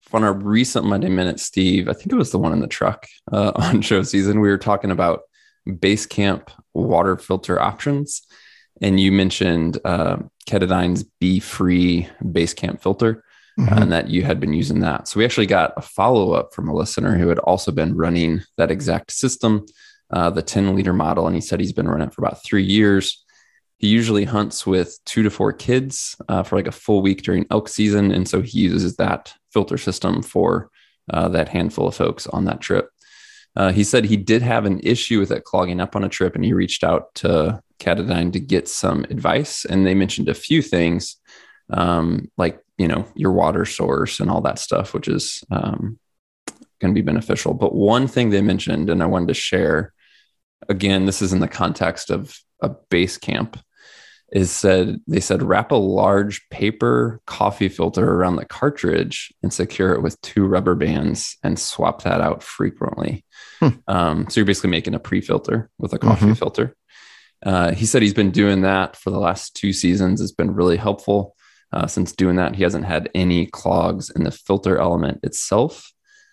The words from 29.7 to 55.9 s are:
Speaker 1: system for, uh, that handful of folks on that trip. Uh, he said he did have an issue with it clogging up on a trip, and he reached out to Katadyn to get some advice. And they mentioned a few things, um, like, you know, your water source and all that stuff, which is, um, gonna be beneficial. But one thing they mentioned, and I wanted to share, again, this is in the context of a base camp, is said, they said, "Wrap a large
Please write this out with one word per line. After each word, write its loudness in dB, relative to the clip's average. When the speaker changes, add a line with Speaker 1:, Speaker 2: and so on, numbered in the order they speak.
Speaker 1:
system -2
for, 0
uh, 0
that -2
handful -2
of -4
folks -2
on -4
that -4
trip. -2
Uh, 2
he 2
said 2
he 2
did 2
have 0
an 0
issue 0
with 2
it -4
clogging -2
up -4
on -2
a -2
trip, -2
and -2
he 2
reached 0
out 0
to 0
Katadyn 0
to -2
get 0
some -2
advice. -2
And 2
they 2
mentioned 0
a 0
few 0
things, 0
um, 0
like, -2
you 2
know, -2
your 0
water 2
source -4
and 0
all -2
that -2
stuff, -4
which -6
is, -4
um, -4
gonna 2
be 2
beneficial. -2
But 0
one 4
thing 0
they 4
mentioned, 0
and 2
I 2
wanted 0
to 2
share, -2
again, 0
this -2
is 0
in 2
the 0
context -4
of -6
a -2
base 0
camp, -6
is 0
said, 2
they 0
said, 0
"Wrap 0
a 2
large 2